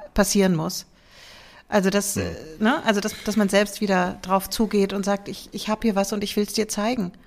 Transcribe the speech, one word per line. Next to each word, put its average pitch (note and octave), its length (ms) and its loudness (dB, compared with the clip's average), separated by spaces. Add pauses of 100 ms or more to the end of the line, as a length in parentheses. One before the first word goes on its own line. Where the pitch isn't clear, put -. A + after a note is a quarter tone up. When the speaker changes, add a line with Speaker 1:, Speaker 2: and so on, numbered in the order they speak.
(140)
Speaker 1:
passieren F#3+ 420 4
muss. D#3+ 300 -6 (840)
Also, F#3+ 220 4
dass, G3 260 0
Speaker 2:
Hm. - 60 0
Speaker 1:
äh, A#2 400 -8
ne? A#3+ 220 2
Also, G3+ 160 2
dass, G#3+ 140 -4 (100)
dass G#3 120 -2
man G#3 120 4
selbst G3+ 320 2
wieder F#3+ 420 0
drauf F#3+ 280 0
zugeht G3 420 2
und G3 120 -2
sagt, G3+ 240 -2
"Ich, - 240 -14
ich G#3+ 160 -8
hab G#3+ 160 -2
hier A3 100 2
was G3 180 0
und G#3 120 -2
ich - 120 -4
will's G#3 180 0
dir G#3+ 120 0
zeigen." G#3+ 460 -2 (140)